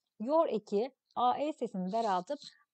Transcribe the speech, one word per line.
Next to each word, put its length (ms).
Yor 280
eki 420
A, 240
E 140
sesini 400
daraltıp 460